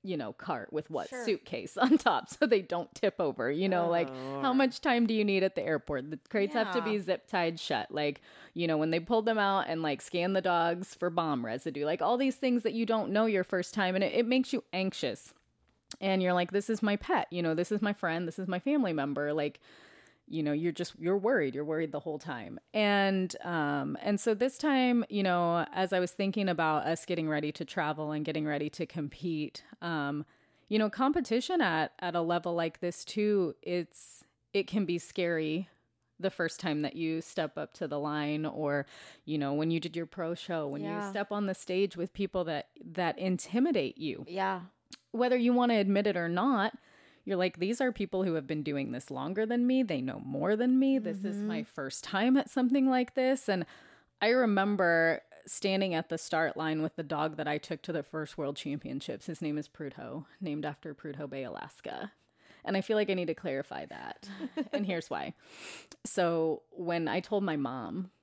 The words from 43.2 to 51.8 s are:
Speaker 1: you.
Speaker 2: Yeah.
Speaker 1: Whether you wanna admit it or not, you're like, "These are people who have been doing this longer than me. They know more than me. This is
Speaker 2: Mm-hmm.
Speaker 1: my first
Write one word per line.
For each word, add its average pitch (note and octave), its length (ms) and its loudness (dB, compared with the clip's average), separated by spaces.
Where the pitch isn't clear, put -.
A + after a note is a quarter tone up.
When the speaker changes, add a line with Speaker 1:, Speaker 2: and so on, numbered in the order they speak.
Speaker 1:
you. D3+ 300 -6
Speaker 2:
Yeah. F#3+ 320 -2
Speaker 1:
Whether B3 260 2
you A#3+ 160 4
wanna A#3+ 280 6
admit G3 260 4
it F#3+ 100 2
or E3+ 120 0
not, G#3 500 2
you're F#3+ 80 2
like, F3+ 220 0
"These G#3 200 0
are B3+ 120 2
people F#3+ 320 -2
who E3+ 100 2
have D3 120 -2
been D3+ 160 -2
doing C#3 300 -2
this B2 180 -8
longer E3+ 360 -2
than A#3+ 200 2
me. C4 160 4
They E3+ 200 0
know C3 220 -4
more D3 320 0
than B3+ 220 4
me. C4+ 200 6
This G#3 260 -4
is G#3 120 -2
Speaker 2:
Mm-hmm. G#3 100 -4
Speaker 1:
my A3 160 -2
first - 420 -8